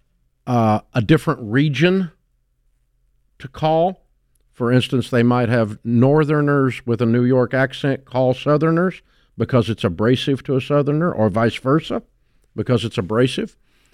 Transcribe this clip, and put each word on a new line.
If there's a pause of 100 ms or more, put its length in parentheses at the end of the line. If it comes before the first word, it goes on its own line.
(460)
uh, (140)
a
different
region (1300)
to
call. (500)
For
instance,
they
might
have
Northerners
with
a
New
York
accent
call
Southerners (340)
because
it's
abrasive
to
a
Southerner,
or
vice
versa, (540)
because
it's
abrasive. (380)